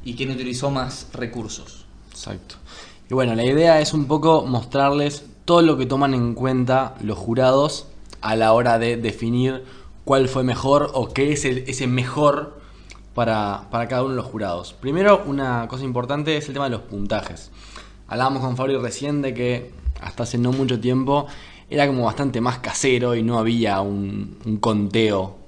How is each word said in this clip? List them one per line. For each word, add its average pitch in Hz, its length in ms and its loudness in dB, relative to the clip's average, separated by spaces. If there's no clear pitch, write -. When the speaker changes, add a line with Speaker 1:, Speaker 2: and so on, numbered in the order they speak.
Speaker 1:
¿Y 120 80 -8
quién 135 160 -4
utilizó 123 400 -4
más 127 420 -4
recursos? 117 760 -10
Speaker 2:
Exacto. - 460 -14
Y 123 60 -2
bueno, 123 180 2
la 113 100 0
idea 156 380 6
es 151 120 -2
un 147 120 2
poco 151 400 4
mostrarles 143 800 0
todo 170 180 6
lo 156 120 6
que 131 120 -2
toman 135 260 2
en 120 220 0
cuenta 127 680 0
los 104 160 -4
jurados 131 680 2
a 110 140 0
la 110 180 6
hora 120 240 4
de 117 180 0
definir 120 680 -2
cuál 135 240 4
fue 131 140 -2
mejor 139 500 2
o 123 200 -2
qué 139 180 2
es 143 140 -2
el, 123 220 -2
ese 131 200 -4
mejor 143 720 0
para, 107 540 0
para 117 200 -2
cada 127 140 0
uno 135 80 -2
de 131 60 -2
los 117 100 -6
jurados. 95 440 -6
Primero, 190 540 4
una 131 420 -2
cosa 127 160 -8
importante 139 540 -2
es 147 100 -6
el 135 60 -10
tema 139 120 -2
de 127 60 -2
los 107 100 -4
puntajes. 101 680 -6
Hablábamos 131 340 -2
con 127 140 -2
Fabri 135 220 0
recién 139 440 -4
de 131 120 -4
que 123 380 -4
hasta - 240 -8
hace 117 140 -4
no 120 160 2
mucho 127 260 0
tiempo 131 480 0
era 147 160 2
como 131 200 0
bastante 120 340 -2
más 123 200 -2
casero 123 560 0
y 113 80 0
no 117 140 0
había 110 440 2
un, 101 640 -4
un 107 120 -2
conteo 104 800 0